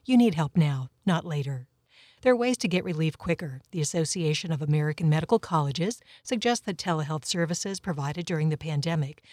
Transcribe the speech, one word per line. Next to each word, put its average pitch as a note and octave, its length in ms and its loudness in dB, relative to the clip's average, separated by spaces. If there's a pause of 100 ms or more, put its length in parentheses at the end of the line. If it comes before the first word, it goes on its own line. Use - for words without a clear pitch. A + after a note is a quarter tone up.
you B3+ 120 4
need A#3 160 6
help D3+ 240 0
now, C#3 320 2 (160)
not E3+ 200 2
later. C#3 420 -6 (540)
There B3+ 120 6
are A#3+ 40 4
ways A#3+ 220 2
to - 80 -2
get F3+ 160 2
relief D#3+ 320 0
quicker. D3+ 460 -6 (100)
The E3+ 100 -2
Association D#3+ 720 -2
of D3+ 120 -2
American D3+ 460 2
Medical D#3 280 4
Colleges E3 640 -2 (220)
suggests A#3+ 420 -2
that F#3+ 120 -4
telehealth D#3 480 -2
services F3 540 -2
provided D3+ 460 -4
during D#3 240 0
the D3+ 80 0
pandemic D3+ 760 -2